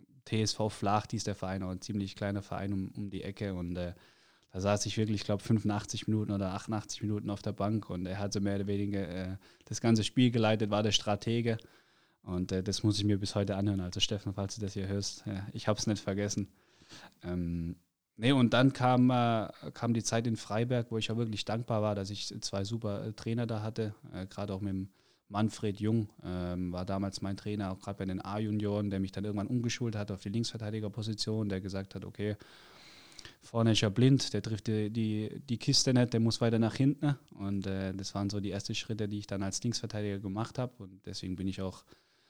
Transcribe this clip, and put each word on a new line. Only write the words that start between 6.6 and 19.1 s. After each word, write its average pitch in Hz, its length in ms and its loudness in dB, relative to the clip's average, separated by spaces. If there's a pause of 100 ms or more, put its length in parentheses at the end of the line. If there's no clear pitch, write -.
Minuten 104 260 0
auf 101 140 -4
der 107 100 -2
Bank 104 380 0
und 90 160 -4
er 95 120 -4
hat 101 140 -2
so 104 80 0
mehr 101 140 2
oder 101 120 -2
weniger, 101 440 0
äh, 92 260 -4 (300)
das - 160 -6
ganze 113 220 6
Spiel 127 260 4
geleitet, 110 400 4
war 104 120 4
der 107 100 4
Stratege. 113 640 2 (720)
Und, 90 240 -2
äh, 92 100 2
das 95 200 -2
muss 104 160 4
ich 101 60 0
mir 104 120 4
bis 98 180 -4
heute 101 220 2
anhören. 101 240 2
Also 90 200 -4
Steffen, 101 340 0
falls 95 220 -4
du 117 40 -10
das 98 140 -4
hier 95 120 -4
hörst, 98 380 -4
ja, 101 300 -6
ich - 120 -8
hab's 107 200 2
nicht 104 160 2
vergessen. 101 460 -2 (760)
Ähm, 87 540 -2 (420)
nee, 117 140 4
und 123 200 6
dann 131 220 8
kam, 127 340 6
äh, 117 400 4 (240)